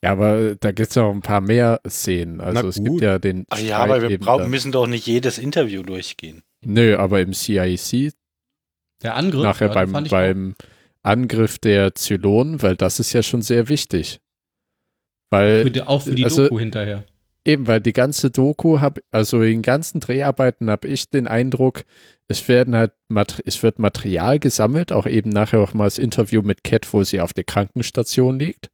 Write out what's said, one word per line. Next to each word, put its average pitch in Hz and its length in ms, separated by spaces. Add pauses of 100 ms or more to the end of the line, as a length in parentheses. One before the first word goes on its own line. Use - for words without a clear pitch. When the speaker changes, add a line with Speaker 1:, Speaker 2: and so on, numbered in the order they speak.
Speaker 1:
Ja, - 100
aber 107 420
da 101 160
gibt's 107 260
noch 113 140
ein 101 120
paar 104 180
mehr 117 480
Szenen. 87 540
Also 90 200
Speaker 2:
Na 92 60
Speaker 1:
es 90 80
Speaker 2:
gut. 101 100
Speaker 1:
gibt 160 160
ja 98 160
den 92 300
Speaker 3:
Ah - 100
ja, 107 200
Speaker 1:
Streit 113 120
Speaker 3:
aber 127 120
wir 117 80
Speaker 1:
eben 98 140
Speaker 3:
brauchen, 120 180
Speaker 1:
da. 120 60
Speaker 3:
müssen 131 220
doch 127 160
nicht 120 200
jedes 120 320
Interview 120 440
durchgehen. 90 600 (200)
Speaker 1:
Nö, 110 340
aber 98 260
im 95 100
C 98 260
I 92 200
C 139 340 (880)
Speaker 4:
Der 117 140
Angriff, 147 260
Speaker 1:
nachher 104 260
Speaker 4:
ja, 104 40
den - 20
Speaker 1:
beim, 95 180
Speaker 4:
fand 147 160
ich - 40
auch 98 60
Speaker 1:
beim 95 360 (480)
Angriff 113 560
der 101 360
Zylonen, 107 680
weil 92 140
das - 240
ist - 140
ja 117 80
schon 120 180
sehr 117 300
wichtig. - 500 (1080)
Weil, 107 320
Speaker 4:
Für 127 80
die, 127 120
auch 139 200
für 135 120
die 123 100
Speaker 1:
also 139 200
Speaker 4:
Doku 127 140
hinterher. 104 460 (420)
Speaker 1:
Eben, 143 200
weil 110 140
die 117 120
ganze 135 380
Doku 147 500
hab, 143 200 (100)
also 113 320
in 113 80
den 113 120
ganzen 143 380
Dreharbeiten 127 680
hab 104 140
ich - 260
den 131 160
Eindruck, 127 580 (420)
es - 220
werden 123 260
halt 113 180 (160)
Mat-, 104 360
es - 180
wird 113 160
Material 101 600
gesammelt, 135 540
auch 104 140
eben 110 220
nachher 107 320
auch 98 140
mal 107 100
das 101 140
Interview 113 420
mit 101 240
Cat, - 300
wo 101 100
sie 95 160
auf 85 140
der 92 100
Krankenstation 127 960
liegt - 360